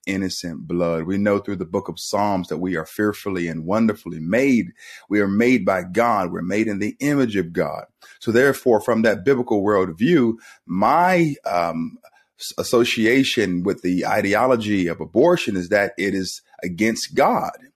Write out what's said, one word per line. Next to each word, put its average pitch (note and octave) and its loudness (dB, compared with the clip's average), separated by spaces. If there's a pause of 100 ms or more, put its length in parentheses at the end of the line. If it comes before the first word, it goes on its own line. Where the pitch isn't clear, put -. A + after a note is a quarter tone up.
innocent F2+ -6
blood. E2+ -2
We F#2+ -2
know G2+ 2
through G2+ -8
the F2 -6
book F#2 -6
of E2 -10
Psalms G2+ -2
that D#2 -6
we F2+ -2
are D#2+ -6
fearfully G2 -4
and D#2+ -8
wonderfully F#2+ -2
made. A2+ 2 (420)
We G#2 2
are G2+ 2
made A2 2
by F#2+ 0
God. G2 0
We're F2 -6
made G2+ 0
in G2 -4
the G#2 -4
image C3+ 0
of F2 -2
God. D#2+ -4 (360)
So - -4
therefore, B2+ 4
from A2+ 0
that G#2 2
biblical B2 2
worldview, G#2+ 2 (300)
my, D3+ 2 (100)
um, E2+ -4 (420)
s-, - -12
association A#2 2
with F#2 -2
the F2+ 0
ideology G#2 0
of E2 -6
abortion A2 2
is F2+ -4
that G2+ 2
it F#2+ -2
is F#2+ -6 (220)
against G#2+ -2
God. F3+ 2 (240)